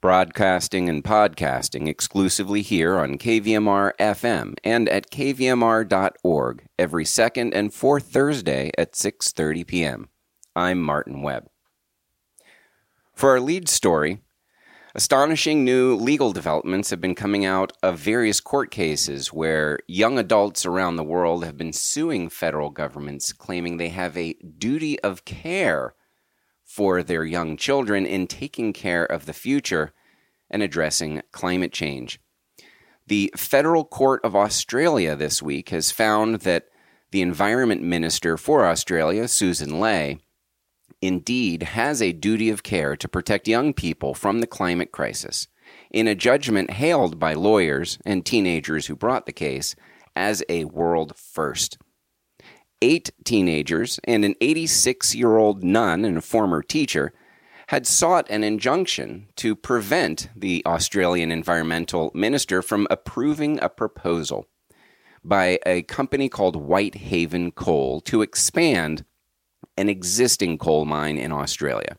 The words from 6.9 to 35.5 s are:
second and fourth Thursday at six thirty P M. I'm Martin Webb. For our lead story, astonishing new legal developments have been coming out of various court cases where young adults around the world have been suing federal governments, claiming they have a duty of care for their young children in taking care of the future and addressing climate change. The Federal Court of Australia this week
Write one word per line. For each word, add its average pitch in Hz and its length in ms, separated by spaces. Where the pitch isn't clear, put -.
second 120 480
and 104 180
fourth 139 400
Thursday 107 640
at - 180
six - 380
thirty 80 320
P 85 220
M. 57 240
I'm 90 280
Martin 73 400
Webb. 67 260
For 139 160
our 127 100
lead 170 300
story, 82 500
astonishing 147 720
new 127 300
legal 120 400
developments 85 560
have 87 100
been 92 140
coming 101 320
out 95 260
of 90 160
various 107 400
court - 320
cases 71 640
where 78 460
young 110 300
adults 104 480
around 90 300
the 80 80
world 85 380
have 80 140
been 80 160
suing 143 560
federal 76 400
governments, 71 640
claiming 87 460
they 85 100
have 87 260
a 85 200
duty 123 680
of 95 240
care 104 680
for 95 380
their 85 220
young 80 320
children 107 480
in 92 220
taking 117 480
care 87 280
of - 220
the 76 80
future 95 600
and 104 120
addressing 78 600
climate 90 400
change. 69 480
The 104 280
Federal 156 520
Court 135 360
of 104 140
Australia 104 800
this 73 240
week 73 300